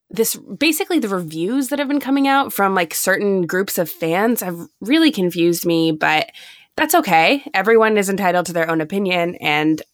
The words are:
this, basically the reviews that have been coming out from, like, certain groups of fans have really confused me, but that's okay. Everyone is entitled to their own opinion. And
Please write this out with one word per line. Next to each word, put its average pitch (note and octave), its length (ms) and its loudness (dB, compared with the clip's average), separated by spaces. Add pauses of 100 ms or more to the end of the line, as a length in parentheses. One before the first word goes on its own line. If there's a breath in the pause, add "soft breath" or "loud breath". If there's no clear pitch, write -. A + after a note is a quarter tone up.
this, A3+ 260 -2
basically D#4 640 -2
the A#3 80 -2
reviews F#3 640 -4
that C#4+ 100 -2
have C#4+ 80 -4
been C#4+ 120 -2
coming C#4 280 0
out C#4 240 2
from, G3 220 0
like, F3 200 0
certain F#3+ 520 0
groups F#3 320 -2
of E3+ 120 -2
fans G3 520 -2
have F3+ 180 -8 (220)
really D4+ 300 2
confused F3 540 0
me, E3 260 2
but D#3 400 0 (440 loud breath)
that's D#4 200 0
okay. G3+ 480 2 (100)
Everyone A3 440 4
is G3+ 120 0
entitled F3+ 380 0
to F3 60 -6
their E3 160 -2
own D#3+ 120 0
opinion. F3+ 540 -2
And D#3 460 0 (120)